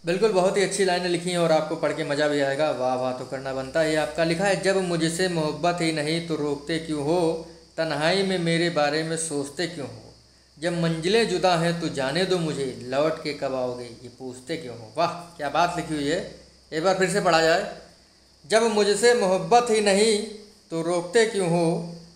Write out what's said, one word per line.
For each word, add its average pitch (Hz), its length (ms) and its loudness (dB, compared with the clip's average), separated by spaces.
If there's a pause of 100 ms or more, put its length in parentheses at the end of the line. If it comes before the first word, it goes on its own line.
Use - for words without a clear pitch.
बिल्कुल 190 260 2
बहुत 185 240 4
ही 202 60 4
अच्छी 180 220 0
लाइनें 180 240 0
लिखी 175 220 -2
हैं 175 80 -2
और 165 140 4
आपको 156 240 2
पढ़ 151 160 0
के 151 120 -4
मज़ा 147 240 0
भी 147 120 0
आएगा, 139 300 0
वाह 127 240 0
वाह 127 180 -2
तो 127 120 -8
करना 135 300 -8
बनता 131 260 -2
है। 156 160 2
आपका 151 280 0
लिखा 170 200 0
है, 190 180 0
"जब 190 140 2
मुझसे 175 520 0
मोहब्बत 160 520 -2
ही 160 120 0
नहीं 156 360 -2
तो 156 80 -2
रोकते 147 420 -4
क्यों 156 260 -4
हो, 165 440 0 (280)
तन्हाई 160 460 0
में 190 160 0
मेरे 165 320 2
बारे 147 320 0
में 160 140 -4
सोचते 143 500 -4
क्यों 147 220 -10
हो, 110 260 -18 (440)
जब 170 240 -2
मंजिलें 170 460 2
जुदा 180 280 2
हैं 170 240 0
तो 160 80 -4
जाने 139 360 -2
दो 180 140 0
मुझे, 135 440 -4
लौट 143 400 -2
के 151 100 -6
कब 135 220 -4
आओगे 123 300 -4
ये 117 240 -16 (100)
पूछते 123 380 -10
क्यों 117 220 -12
हो।" 110 180 -18
वाह, 170 160 0 (240)
क्या 143 120 -6
बात 160 280 2
लिखी 156 180 -6
हुई 143 140 -2
है, 190 320 -4 (320)
एक 160 120 -4
बार 185 140 2
फिर 180 120 2
से 196 100 0
पढ़ा 165 220 4
जाए, 170 340 2 (680)
"जब 214 160 4
मुझसे 208 520 4
मोहब्बत 190 560 4
ही 220 100 4
नहीं 208 420 4 (480)
तो 165 120 -4
रोकते 175 440 2
क्यों 196 240 0
हो? 170 460 0 (200)